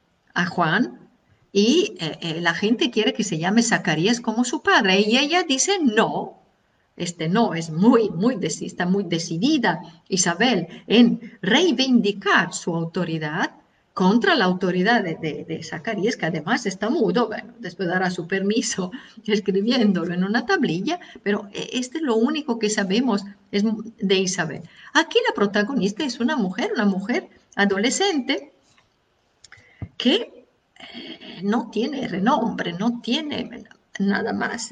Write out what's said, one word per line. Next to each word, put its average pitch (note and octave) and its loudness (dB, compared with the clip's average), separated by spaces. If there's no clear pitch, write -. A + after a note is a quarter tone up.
a F3 0
Juan F3+ 0
y, A#3 2
eh, D#3 -6
eh, E3 -6
la E3+ 0
gente A3 0
quiere G#3+ 0
que G3+ -2
se E3 -4
llame F#3+ 2
Zacarías F#3 0
como A#3 -2
su D4 -4
padre. G#3 4
Y G#3+ 4
ella D4+ 2
dice C#4 0
no. G#3 0
Este E3+ -6
no G3 2
es E3 -4
muy, G#3 6
muy G#3 0
deci-, D#3+ -4
está - -4
muy G3 2
decidida F3 0
Isabel F3+ 0
en - 4
reivindicar A#3+ 2
su - -4
autoridad E3 -4
contra A#3 4
la A3 4
autoridad F#3 2
de, E3 -4
de, D3 -6
de D#3+ -8
Zacarías, G3+ -4
que - -6
además E3 -2
está G#3 -4
mudo. A#3 2
Bueno, - -12
después F3+ -6
dará F3+ 0
su F3 -6
permiso F#3+ -2
<laughs> - -20
escribiéndolo G3+ 2
en F3+ 0
una G#3+ 0
tablilla, D4 0
pero, - -2
eh, F#3 -10
este B3 -4
es E4 -4
lo A#3+ 2
único B3 0
que G#3 0
sabemos G#3 0
es G3+ 0
de G3 2
Isabel. F3+ -2
Aquí D#4+ 2
la A4 0
protagonista G#3 0
es C4 -4
una B3+ 0
mujer, A#3+ -2
una A#3 0
mujer G3 -2
adolescente B3+ 0
que, - -2
eh, - -16
no A3 -2
tiene C4 -4
renombre, F#3 0
no A#3 -2
tiene C#4+ -6
nada G3+ 0
más, A3+ -6